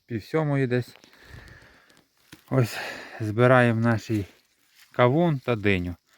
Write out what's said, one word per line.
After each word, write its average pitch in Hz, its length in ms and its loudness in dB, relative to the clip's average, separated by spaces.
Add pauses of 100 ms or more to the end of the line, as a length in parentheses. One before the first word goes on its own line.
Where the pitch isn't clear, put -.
пів 110 180 -8
сьомої 143 420 -2
десь. 123 300 -4 (1500)
Ось 131 260 0 (440)
збираємо 117 600 4
наш 117 300 0 (800)
кавун 143 460 2
та 120 180 -4
диню. 92 400 -2 (200)